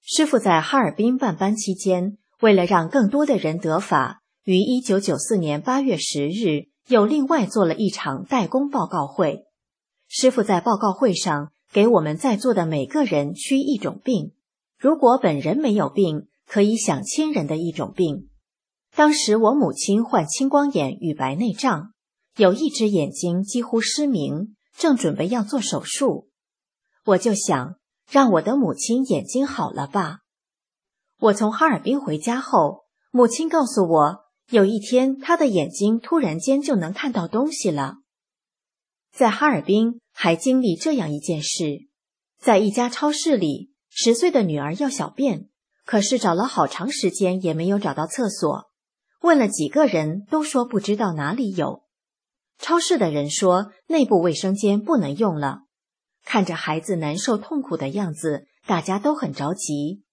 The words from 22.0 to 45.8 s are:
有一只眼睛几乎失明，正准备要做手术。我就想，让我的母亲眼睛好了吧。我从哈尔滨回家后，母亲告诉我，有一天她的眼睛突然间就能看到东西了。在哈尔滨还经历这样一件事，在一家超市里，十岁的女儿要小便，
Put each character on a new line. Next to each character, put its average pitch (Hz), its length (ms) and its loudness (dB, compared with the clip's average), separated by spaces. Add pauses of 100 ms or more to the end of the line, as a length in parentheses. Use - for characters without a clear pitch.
有 190 160 6
一 277 200 -2
只 214 180 0
眼 170 220 0
睛 180 320 -4
几 240 180 -4
乎 233 180 -2
失 294 280 -2
明， 170 480 -4 (200)
正 294 220 2
准 160 180 -2
备 160 120 -4
要 226 160 -2
做 226 180 -4
手 - 220 -6
术。 - 460 -4 (760)
我 190 120 4
就 220 160 0
想， 151 420 -2 (340)
让 269 240 4
我 160 80 4
的 226 160 -2
母 202 160 0
亲 254 320 -2
眼 165 180 -2
睛 269 240 -2
好 - 240 -6
了 139 160 -6
吧。 175 340 -6 (1000)
我 214 140 4
从 214 200 0
哈 320 140 2
尔 202 120 2
滨 269 220 -2
回 156 160 -4
家 233 240 -4
后， 160 420 0 (280)
母 247 180 6
亲 320 180 -4
告 311 180 2
诉 190 220 0
我， 160 380 2 (240)
有 208 160 6
一 220 120 -2
天 254 400 0
她 339 200 0
的 311 100 2
眼 185 220 0
睛 214 280 0
突 330 220 0
然 165 180 0
间 269 240 0
就 285 140 0
能 165 160 -2
看 240 220 -6
到 170 160 -4
东 269 200 0
西 214 220 -4
了。 139 280 -4 (1120)
在 - 160 2
哈 - 180 0
尔 202 140 0
滨 226 400 0 (100)
还 170 240 0
经 254 260 0
历 185 140 2
这 311 180 -2
样 165 200 -2
一 147 60 -6
件 156 220 -4
事， 147 460 -4 (500)
在 220 200 4
一 208 120 4
家 240 200 -2
超 294 240 -2
市 302 240 0
里， 151 340 -4 (180)
十 - 240 2
岁 349 180 2
的 233 120 2
女 151 160 -2
儿 147 160 -6
要 277 140 -2
小 - 200 -6
便， 240 380 -4 (380)